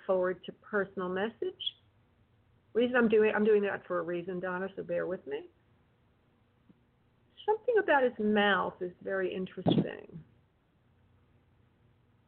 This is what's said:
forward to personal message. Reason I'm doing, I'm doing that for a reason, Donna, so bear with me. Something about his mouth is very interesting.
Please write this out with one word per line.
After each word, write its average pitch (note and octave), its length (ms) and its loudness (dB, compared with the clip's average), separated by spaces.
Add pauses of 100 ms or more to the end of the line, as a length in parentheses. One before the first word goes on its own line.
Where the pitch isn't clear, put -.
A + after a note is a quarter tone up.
forward F#3 400 0
to G3 80 -12
personal F#3+ 560 -4
message. A3+ 640 -6 (960)
Reason B3 220 0
I'm A#3 140 4
doing, G#3+ 260 4
I'm G#3 80 2
doing G#3 200 4
that - 240 -4
for F3+ 100 -4
a E3+ 60 -2
reason, F3 360 -6
Donna, F#3 360 -6
so F3+ 80 -8
bear E3+ 240 -4
with F#3 180 -8
me. D#4 200 -8 (2000)
Something A4 360 0
about D4 240 4
his B3 160 0
mouth G3+ 640 2
is F3+ 100 -6 (120)
very F#3+ 300 -2
interesting. - 880 -2 (2000)